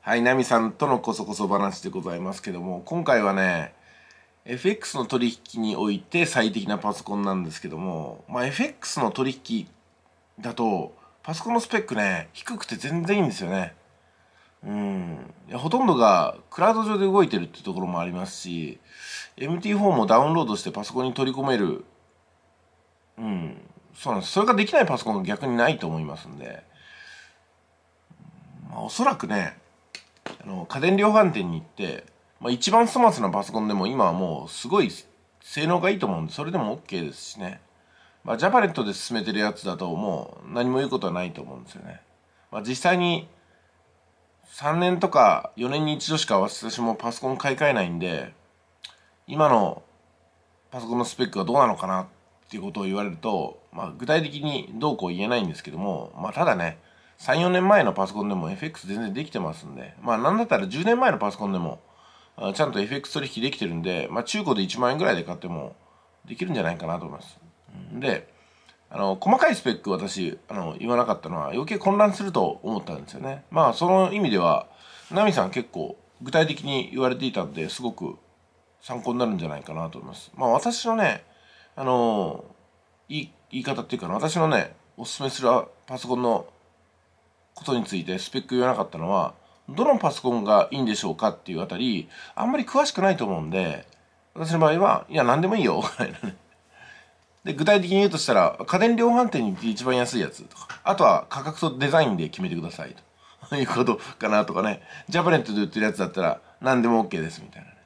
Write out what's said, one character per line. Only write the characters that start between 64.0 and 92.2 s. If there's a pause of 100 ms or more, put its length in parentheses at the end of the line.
ま
あ、
中
古
で
一
万
円
ぐ
ら
い
で
買
っ
て
も (500)
で
き
る
ん
じ
ゃ
な
い
か
な
と
思
い
ま
す。 (540)
う
ん、
で、 (640)
あ
の、
細
か
い
ス
ペ
ッ
ク
私、
あ
の、
言
わ
な
か
っ
た
の
は
余
計
混
乱
す
る
と
思
っ
た
ん
で
す
よ
ね。
ま
あ、
そ
の
意
味
で
は、 (440)
ナ
ミ
さ
ん
結
構 (240)
具
体
的
に
言
わ
れ
て
い
た
ん
で、
す
ご
く (640)
参
考
に
な
る
ん
じ
ゃ
な
い
か
な
と
思
い
ま
す。
ま
あ、
私
の
ね、 (500)
あ
の、 (640)
い-、 (240)
言
い
方
っ
て
い
う
か
な、
私
の
ね、 (220)
お
す
す
め
す
る (360)
パ
ソ
コ
ン
の (1120)
こ
と
に
つ
い
て
ス
ペ
ッ
ク
言
わ
な
か
っ
た
の
は、 (340)
ど
の
パ
ソ
コ
ン
が
い
い
ん
で
し
ょ
う
か
っ
て
い
う
あ
た
り、 (260)